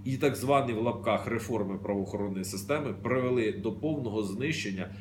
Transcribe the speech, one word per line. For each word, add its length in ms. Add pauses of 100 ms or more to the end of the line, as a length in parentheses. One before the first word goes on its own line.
і 120
так 200
звані 360
в 100
лапках 440
реформи 520
правоохоронної 640
системи 480
привели 600
до 200
повного 500
знищення 800